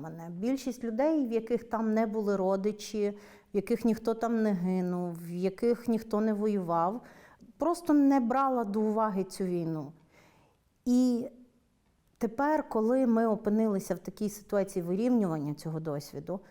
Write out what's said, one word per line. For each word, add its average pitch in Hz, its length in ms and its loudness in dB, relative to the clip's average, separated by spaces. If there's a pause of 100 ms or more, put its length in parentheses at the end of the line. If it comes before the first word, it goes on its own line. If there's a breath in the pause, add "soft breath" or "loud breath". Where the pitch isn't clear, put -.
мене. 165 280 -12
Більшість 240 540 -4
людей, 269 420 2
в 220 60 -4
яких 226 320 -2
там 220 300 0
не 226 120 4
були 208 300 0
родичі, 202 720 0 (440 loud breath)
в - 20 0
яких 226 280 0
ніхто 226 300 2
там 226 280 0
не 214 100 2
гинув, 180 640 0
в 170 160 -12
яких 190 580 -2
ніхто 220 320 0
не 220 120 2
воював, 196 720 0 (560 loud breath)
просто 330 340 0
не 277 280 6
брала 254 440 2
до 202 160 -2
уваги 214 440 2
цю 190 200 -6
війну. 160 480 -2 (920 soft breath)
І 247 440 2 (880)
тепер, 277 500 0
коли 240 380 2
ми 226 200 4
опинилися 214 680 0
в 170 40 -8
такій 202 300 -4
ситуації 190 540 -4
вирівнювання 180 720 0
цього 160 260 -6
досвіду, 160 600 -8 (100 loud breath)